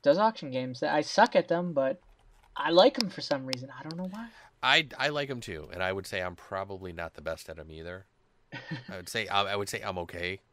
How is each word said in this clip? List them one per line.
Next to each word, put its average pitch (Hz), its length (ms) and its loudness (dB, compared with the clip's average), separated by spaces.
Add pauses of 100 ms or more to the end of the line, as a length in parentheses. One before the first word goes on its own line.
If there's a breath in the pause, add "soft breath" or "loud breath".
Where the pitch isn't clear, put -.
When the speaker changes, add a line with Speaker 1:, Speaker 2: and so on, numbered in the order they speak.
Speaker 1:
Those 147 160 6
auction 214 320 2
games, 127 320 -4
I 151 200 2
suck - 340 4
at 170 120 4
them, 175 240 0
but 135 280 0 (560)
I 156 140 -2
like 226 320 8
'em 190 80 -2
for - 100 -10
some 131 260 -2
reason. 127 320 -8
I 135 40 -14
don't 160 140 -8
know 185 140 -6
why. 226 180 -12 (340 loud breath)
Speaker 2:
I, 139 260 6 (100)
I 135 120 2
like 143 200 -2
'em 123 100 -4
too, 80 320 -8
and 90 100 -4
I 92 100 2
would 95 140 -4
say 98 160 -4
I'm 90 140 -4
probably 95 560 -8
not 85 220 -8
the - 80 -16
best 80 260 -6
at 80 100 -12
'em 78 120 -14
either. 87 360 -12 (440)
Speaker 1:
<laughs> - 380 -12
Speaker 2:
I 101 80 -10
would 90 120 -12
say, 107 200 -4
I, 101 140 2 (100)
I 101 40 0
would 101 120 -2
say 113 140 -6
I'm 98 160 -4
okay. 87 420 -4 (120)